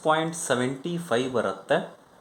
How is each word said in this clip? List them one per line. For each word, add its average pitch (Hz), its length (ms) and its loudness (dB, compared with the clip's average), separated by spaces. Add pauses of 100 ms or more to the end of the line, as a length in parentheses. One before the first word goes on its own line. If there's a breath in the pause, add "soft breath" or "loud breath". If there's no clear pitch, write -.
ಪಾಯಿಂಟ್ 160 320 2
ಸೆವೆಂಟಿ 135 640 -2
ಫೈವ್ 127 360 0
ಬರುತ್ತೆ. 113 720 -2 (160)